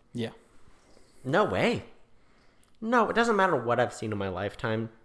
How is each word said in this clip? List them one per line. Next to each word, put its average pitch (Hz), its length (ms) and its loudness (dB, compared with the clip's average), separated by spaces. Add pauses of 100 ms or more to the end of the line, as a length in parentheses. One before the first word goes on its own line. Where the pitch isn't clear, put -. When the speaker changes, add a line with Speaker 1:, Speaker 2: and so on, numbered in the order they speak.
(140)
Speaker 1:
Yeah. 113 160 -6 (960)
Speaker 2:
No 165 220 2
way. 113 380 0 (1000)
No, 226 280 2
it 175 60 -2
doesn't 233 200 4
matter 190 200 4
what 120 240 0
I've 117 140 2
seen 110 180 -6
in 101 60 -4
my 98 120 -4
lifetime. 110 600 -4 (160)